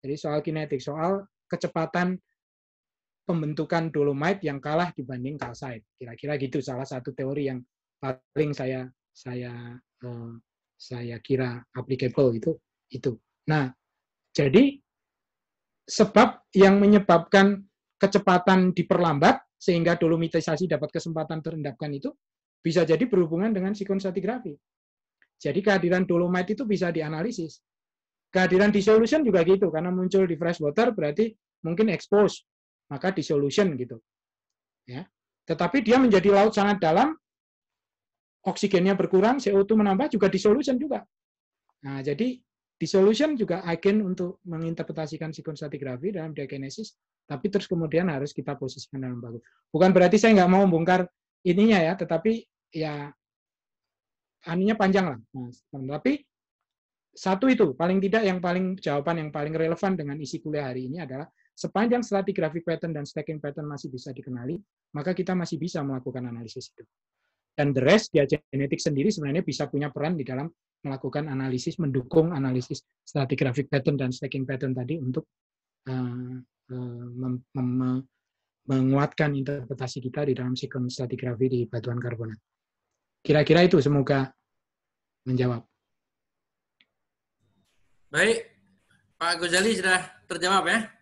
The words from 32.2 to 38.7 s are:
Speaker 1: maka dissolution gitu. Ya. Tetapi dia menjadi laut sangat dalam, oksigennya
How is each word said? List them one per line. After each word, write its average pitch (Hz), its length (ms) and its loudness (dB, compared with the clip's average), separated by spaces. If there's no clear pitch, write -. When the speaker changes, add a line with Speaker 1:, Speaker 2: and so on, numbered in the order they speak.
Speaker 1:
maka 143 160 -4
dissolution 156 640 0
gitu. 123 240 -8
Ya. 127 240 -12
Tetapi 175 320 0
dia 220 160 4
menjadi 202 320 6
laut 202 240 6
sangat 202 240 2
dalam, 202 400 2
oksigennya 190 480 2